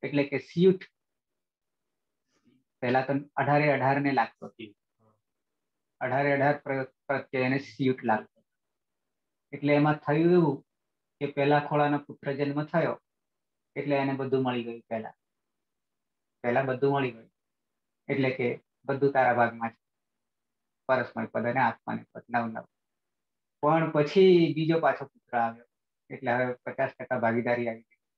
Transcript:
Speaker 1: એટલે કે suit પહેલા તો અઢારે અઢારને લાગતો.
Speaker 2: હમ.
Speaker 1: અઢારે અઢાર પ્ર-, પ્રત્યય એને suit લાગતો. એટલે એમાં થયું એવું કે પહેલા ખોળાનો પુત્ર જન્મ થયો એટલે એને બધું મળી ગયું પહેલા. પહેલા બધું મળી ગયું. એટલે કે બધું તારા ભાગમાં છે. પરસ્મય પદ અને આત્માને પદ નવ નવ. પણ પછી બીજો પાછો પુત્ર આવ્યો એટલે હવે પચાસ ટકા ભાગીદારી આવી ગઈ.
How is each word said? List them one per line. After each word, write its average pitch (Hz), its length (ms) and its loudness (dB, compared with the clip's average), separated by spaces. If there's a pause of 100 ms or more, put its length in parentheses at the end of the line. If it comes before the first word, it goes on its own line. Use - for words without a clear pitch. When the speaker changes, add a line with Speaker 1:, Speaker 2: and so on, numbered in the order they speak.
Speaker 1:
એટલે 143 200 0
કે 127 140 -4
suit 185 420 2 (2000)
પહેલા 131 200 2
તો 139 120 -2 (220)
અઢારે 147 360 2
અઢારને 139 400 0
લાગતો. 117 360 -2
Speaker 2:
હમ. 110 680 -20 (880)
Speaker 1:
અઢારે 139 320 0
અઢાર 143 280 0
પ્ર-, 135 300 -6 (160)
પ્રત્યય 131 360 -4
એને 131 140 0
suit 131 460 -4
લાગતો. 110 300 -2 (1200)
એટલે 143 220 0
એમાં 147 220 4
થયું 160 360 2
એવું 160 340 2 (540)
કે 143 120 -6
પહેલા 143 360 2
ખોળાનો 147 320 0
પુત્ર - 340 -8
જન્મ 143 300 -4
થયો 151 380 -2 (720)
એટલે 143 200 -4
એને 139 180 -2
બધું 131 300 -2
મળી 123 200 -4
ગયું 117 180 -12
પહેલા. 110 320 -10 (1300)
પહેલા 123 200 0
બધું 135 300 0
મળી 131 180 -2
ગયું. - 200 -20 (760)
એટલે 131 220 0
કે 123 340 -4 (220)
બધું 139 260 0
તારા 127 220 4
ભાગમાં 117 380 0
છે. - 100 -20 (1040)
પરસ્મય 120 400 -2
પદ 120 200 -4
અને 120 140 -2
આત્માને 113 540 -4
પદ - 160 -16
નવ 117 160 -2
નવ. 113 200 -12 (960)
પણ 156 300 2
પછી 165 640 6
બીજો 160 240 0
પાછો 139 260 0
પુત્ર - 320 -10
આવ્યો 117 280 -2 (440)
એટલે 131 220 -6
હવે 127 220 -2
પચાસ - 380 -6
ટકા 127 280 -6
ભાગીદારી 117 480 0
આવી 113 140 -8
ગઈ. - 180 -20 (180)